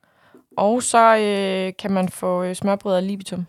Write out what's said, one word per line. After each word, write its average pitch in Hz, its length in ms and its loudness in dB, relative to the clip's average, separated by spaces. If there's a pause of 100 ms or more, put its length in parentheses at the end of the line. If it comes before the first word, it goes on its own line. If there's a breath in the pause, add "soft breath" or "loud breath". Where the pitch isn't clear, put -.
(580 soft breath)
Og 220 260 2
så, 226 340 6
øh, 196 600 -2
kan 202 120 -4
man 185 180 0
få, 180 340 -4
øh, 180 120 -4
smørbrød 196 420 -2
af 185 100 -2
Libitum. 196 420 -8